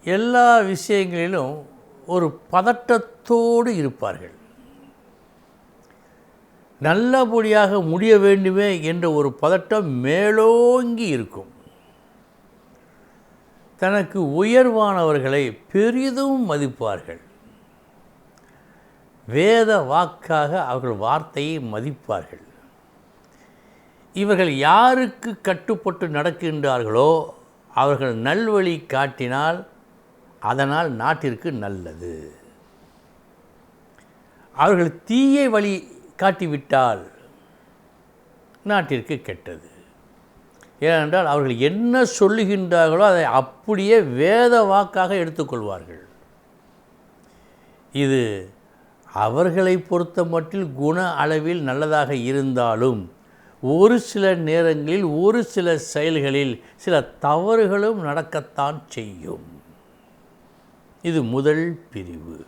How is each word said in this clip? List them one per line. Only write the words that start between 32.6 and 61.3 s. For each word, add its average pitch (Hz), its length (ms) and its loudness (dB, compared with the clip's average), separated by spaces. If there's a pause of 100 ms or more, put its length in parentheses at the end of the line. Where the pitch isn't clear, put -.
அவர்கள் 175 340 4 (140)
தீயை 269 440 2
வழி 208 240 0 (480)
காட்டிவிட்டால் 139 840 0 (1600)
நாட்டிற்கு 156 520 -2
கெட்டது. 87 520 -16 (1120)
ஏனென்றால், 160 500 0
அவர்கள் 131 320 0
என்ன 233 460 2
சொல்லுகின்றார்களோ 190 960 2
அதை 175 160 4 (100)
அப்படியே 196 680 2 (160)
வேத 226 480 4
வாக்காக 196 520 0
எடுத்துக்கொள்வார்கள். 107 880 -6 (1900)
இது 135 280 0 (840)
அவர்களை 170 760 0
பொறுத்த 175 460 -4
மட்டில் 165 460 -6
குண 156 420 -2
அளவில் 156 480 -2
நல்லதாக 143 480 -2 (120)
இருந்தாலும், 123 800 0 (640)
ஒரு 185 400 4
சில 196 400 0
நேரங்களில் 160 720 0
ஒரு 208 320 2
சில 170 400 -2
செயல்களில் 143 680 -2 (220)
சில 180 180 -2 (260)
தவறுகளும் 202 840 0
நடக்கத்தான் 147 760 -6 (100)
செய்யும். 90 600 -14 (1500)
இது 165 240 -2
முதல் 143 360 0 (220)